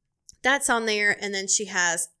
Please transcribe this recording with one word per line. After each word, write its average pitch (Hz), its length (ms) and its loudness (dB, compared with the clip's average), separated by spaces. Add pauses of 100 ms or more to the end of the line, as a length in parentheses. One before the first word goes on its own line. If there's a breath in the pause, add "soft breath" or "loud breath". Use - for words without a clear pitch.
(440)
that's 277 260 2
on 233 160 0
there. 208 340 2
And 202 140 -6
then 190 140 -6
she 202 180 0
has 175 440 0 (100)